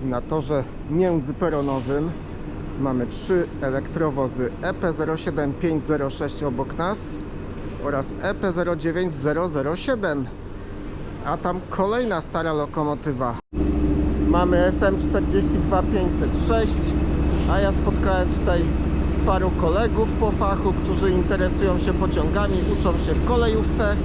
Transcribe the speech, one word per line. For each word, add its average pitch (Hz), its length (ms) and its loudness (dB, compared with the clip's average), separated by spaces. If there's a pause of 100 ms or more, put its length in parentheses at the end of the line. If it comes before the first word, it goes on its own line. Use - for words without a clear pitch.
Na 127 180 -2
torze 147 420 -2 (260)
międzyperonowym 147 1200 0 (680)
mamy 127 280 0
trzy 175 400 0 (140)
elektrowozy: 131 880 -2 (100)
E 185 120 -2
P 170 200 -2
zero 156 240 -2
siedem 147 360 -2
pięć 160 320 -2
zero 143 240 0
sześć 143 340 -6
obok 135 340 -4
nas 185 220 -2 (840)
oraz 139 200 -2 (160)
E 196 120 -2
P 190 200 -2
zero 170 220 0
dziewięć 165 380 -2
zero 147 360 0
zero 151 260 -2
siedem, 185 520 -2 (1000)
a 156 120 -2
tam 185 220 -4 (100)
kolejna 208 520 0
stara 160 320 -2
lokomotywa. 147 840 -2 (920)
Mamy 175 380 4
S 190 180 2
M 190 160 4
czterdzieści - 580 2
dwa 185 260 2
pięćset - 640 0
sześć, 226 340 2 (680)
a 185 80 4
ja 196 120 4
spotkałem 190 580 2
tutaj 175 320 2 (640)
paru 185 260 4 (100)
kolegów 202 480 2 (100)
po 214 120 2
fachu, 196 420 2
którzy 185 380 2
interesują 185 680 2
się 185 140 2
pociągami, 185 640 2 (220)
uczą 190 120 4
się 165 220 2
w - 140 2
kolejówce 220 760 2